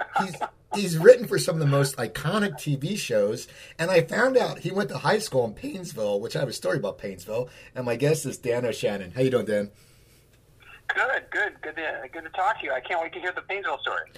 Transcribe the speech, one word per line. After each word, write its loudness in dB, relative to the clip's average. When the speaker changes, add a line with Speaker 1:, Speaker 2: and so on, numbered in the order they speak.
Speaker 1:
He's, -4
he's 0
written 10
for 0
some 0
of 0
the 2
most 2
iconic -2
T -2
V -4
shows. 0
And 0
I 6
found 2
out 2
he -4
went 0
to -6
high 2
school 0
in -4
Paynesville, -4
which -6
I -2
have -2
a -8
story -2
about -4
Paynesville. -6
And -8
my 0
guest 0
is -8
Dan -2
O'Shannon. -4
How -2
you 4
doing, 2
Dan? 0
Speaker 2:
Good, -2
good, -4
good -12
to, -8
good -14
to -16
talk -2
to -10
you. -4
I -4
can't -4
wait -8
to -12
hear -6
the -10
Paynesville -6
story. -6